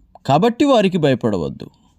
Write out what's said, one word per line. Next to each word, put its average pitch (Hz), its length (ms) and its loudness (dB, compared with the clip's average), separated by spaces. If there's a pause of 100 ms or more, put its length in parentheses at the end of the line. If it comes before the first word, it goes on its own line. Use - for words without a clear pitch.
(260)
కాబట్టి 226 380 2
వారికి 208 340 2
భయపడవద్దు." 107 720 -2 (280)